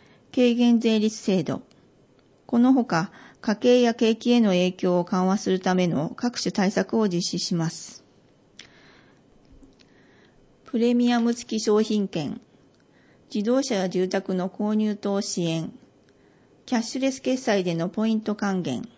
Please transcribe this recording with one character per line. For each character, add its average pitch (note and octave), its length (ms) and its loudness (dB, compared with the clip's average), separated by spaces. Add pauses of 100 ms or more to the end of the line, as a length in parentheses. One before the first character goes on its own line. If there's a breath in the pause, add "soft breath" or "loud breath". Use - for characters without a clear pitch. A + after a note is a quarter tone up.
(320 loud breath)
軽 B3 220 2
減 A#3+ 260 4
税 A3 200 2
率 G#3+ 180 -2
制 F#3 240 0
度。 C3+ 220 -6 (840)
こ A#3+ 140 0
の B3+ 140 6
ほ B3+ 120 4
か、 F3 260 -2 (300 loud breath)
家 G#3 140 0
計 B3 260 4
や A#3 140 2
景 A3+ 200 2
気 A3+ 160 -4
へ A#3+ 80 6
の A3 100 4
影 F3+ 240 2
響 F3+ 260 0
を F3 40 0
緩 F#3 220 -2
和 F#3+ 120 2
す - 120 -4
る F#3 100 2
た F#3 140 0
め F3+ 140 2
の D#3 280 -2
各 A#3+ 240 -4
種 F3+ 120 -4
対 G3 180 2
策 G3+ 300 -2
を G#3+ 80 2
実 F3 160 -2
施 - 160 -6
し - 160 -4
ま E3 160 -2
す。 - 320 -18 (2500 loud breath)
プ A#3+ 140 -6
レ A#3+ 140 2
ミ A#3+ 200 2
ア A#3+ 80 2
ム A#3 120 0
付 - 180 -10
き A3 100 -4
商 G#3+ 200 2
品 G#3+ 280 -2
券。 D3+ 320 -6 (920 soft breath)
自 G#3 120 -2
動 B3+ 180 2
車 B3+ 120 -4
や F#3+ 120 -2
住 F#3 220 -2
宅 F#3+ 260 -4
の F#3 140 -4
購 G#3 240 -4
入 G#3+ 240 -2
等 G3+ 240 -4
支 - 220 -6
援。 E3 280 -4 (920 soft breath)
キ B3+ 100 -4
ャ A3+ 40 2
ッ - 20 -2
シ A#3+ 180 -8
ュ - 20 -2
レ C4+ 120 0
ス C4 80 -14
決 C4 200 -2
済 G3+ 220 0
で F3 120 -2
の E3 120 -2
ポ G#3+ 200 -4
イ A3+ 60 0
ン G#3+ 60 0
ト G#3+ 160 -4
還 G3 260 -2
元。 B2 260 -6 (100)